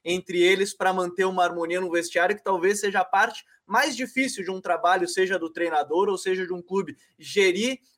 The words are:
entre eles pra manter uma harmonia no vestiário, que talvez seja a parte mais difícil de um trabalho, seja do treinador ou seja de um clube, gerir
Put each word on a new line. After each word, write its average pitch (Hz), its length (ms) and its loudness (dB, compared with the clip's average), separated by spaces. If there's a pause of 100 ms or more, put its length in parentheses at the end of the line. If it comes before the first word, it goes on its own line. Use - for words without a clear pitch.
entre 180 380 -2
eles 190 320 4
pra 185 180 0
manter 185 320 -2
uma 185 200 2
harmonia 170 360 -2
no 180 120 -4
vestiário, 170 420 0
que - 80 -8
talvez 190 380 0
seja 202 180 -2
a 185 60 2
parte 208 400 0 (200)
mais 247 320 0
difícil 254 460 -4
de 175 80 -6
um 190 100 -6
trabalho, 175 460 2
seja 185 320 0
do 165 100 -4
treinador 160 600 0
ou 190 100 -2
seja 185 260 -2
de 175 80 -6
um 180 80 -6
clube, 175 360 -4 (200)
gerir 196 640 0 (200)